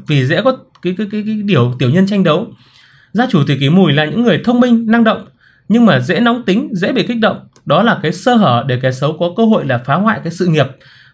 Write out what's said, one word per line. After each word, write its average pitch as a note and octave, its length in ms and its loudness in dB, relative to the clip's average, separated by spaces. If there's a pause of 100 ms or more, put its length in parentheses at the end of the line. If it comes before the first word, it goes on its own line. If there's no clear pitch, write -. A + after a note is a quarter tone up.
vì C#3 180 2
dễ E3 160 0
có C4 160 0 (240)
cái, F3+ 160 -4
cái, G#3 140 -6
cái, G#3+ 140 -6
cái A3 180 -4
điều B2 360 0
tiểu B2 100 0
nhân F#3+ 180 2
tranh G3+ 160 0
đấu. E3+ 240 0 (640)
Gia A#3+ 160 0
chủ E3+ 200 2
tuổi C#3+ 120 0
Kỷ C#3 100 0
Mùi E3+ 240 4
là D#3 120 0
những E3 180 -2
người G3 200 2
thông B3 160 0
minh, A#3 320 2
năng A#3 120 4
động A3 220 0 (440)
nhưng A#3 160 4
mà D3 140 4
dễ D3+ 200 -2
nóng A#3+ 240 0
tính, B3 300 -2
dễ G3 180 -2
bị A#3+ 120 0
kích A#3+ 160 -4
động. - 280 -2 (180)
Đó E3 180 2
là A3+ 200 0
cái D#3 80 -2
sơ B3 240 0
hở C3+ 320 2
để B2 140 -2
kẻ C3 100 0
xấu D#3+ 280 -4
có F3 180 -4
cơ A3+ 80 2
hội F#3+ 200 2
là B2+ 120 -2
phá C#3 180 -2
hoại G#3 280 -2
cái E3 100 -8
sự F#3 120 -2
nghiệp D#3 220 0 (460)